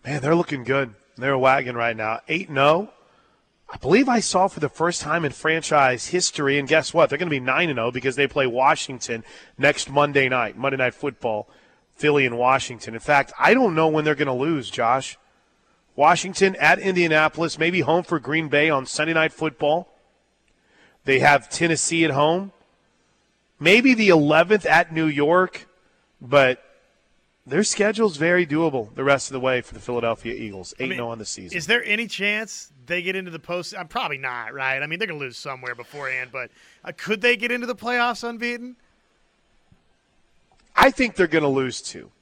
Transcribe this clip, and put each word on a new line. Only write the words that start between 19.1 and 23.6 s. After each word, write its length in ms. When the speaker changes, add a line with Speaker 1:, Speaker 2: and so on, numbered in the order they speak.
Speaker 1:
Night 200
Football. 600
They 160
have 300
Tennessee 560
at 60
home. 420
Maybe 340